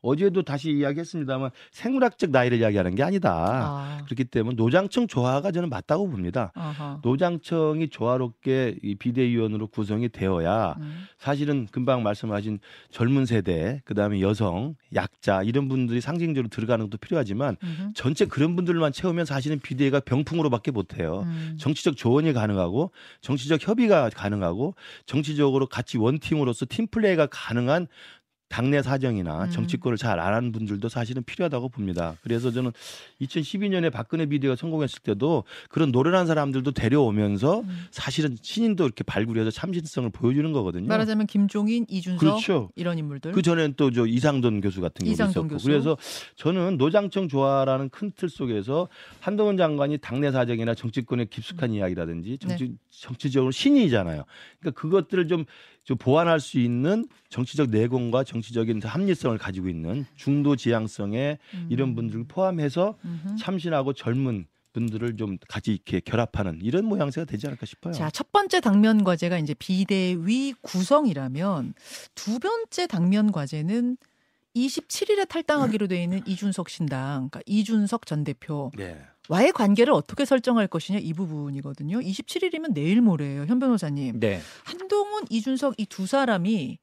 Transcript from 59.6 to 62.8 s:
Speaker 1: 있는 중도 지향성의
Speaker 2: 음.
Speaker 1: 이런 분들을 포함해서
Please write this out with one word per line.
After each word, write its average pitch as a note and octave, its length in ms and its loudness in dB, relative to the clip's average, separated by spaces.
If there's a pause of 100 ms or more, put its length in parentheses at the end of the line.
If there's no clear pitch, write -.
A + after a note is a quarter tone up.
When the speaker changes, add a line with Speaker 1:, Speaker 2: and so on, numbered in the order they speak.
Speaker 1:
있는 F2 360 -4 (100)
중도 C#3+ 400 2
지향성의 A#2 840 -2 (160)
Speaker 2:
음. F3 160 -10
Speaker 1:
이런 B2 260 0
분들을 A2+ 320 -4
포함해서 F#3 760 0